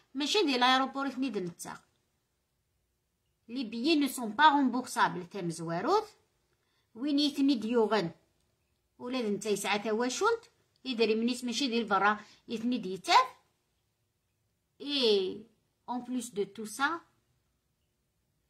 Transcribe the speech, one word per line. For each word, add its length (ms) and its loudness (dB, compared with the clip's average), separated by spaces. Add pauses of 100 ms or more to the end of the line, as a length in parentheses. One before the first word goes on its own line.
(140)
ماشي 300 0
ديال 160 2
لايروبور 480 2
يثني 220 -4
د 80 -6
نتا. 400 -10 (1700)
لي 160 -6
بيي 320 0
نو 120 2
سون 240 -6
با 180 8
رومبورسابل 800 0
تام 200 -6
زواروث. 600 -2 (840)
وين 240 0
يثني 360 2
ديوغن. 560 0 (880)
ولا 220 -4
د 40 -2
نتا 240 -4
يسعى 300 -2
تواشلت. 720 0 (340)
يدري 300 0
منيس 280 -2
ماشي 240 -2
ديال 180 0
برا 340 2 (280)
يثني 300 -2
ديتاف. 500 2 (1500)
اي 640 0 (440)
اون 120 -4
بلوس 280 -6
دو 140 -2
تو 220 -12
سا. 360 -4 (1500)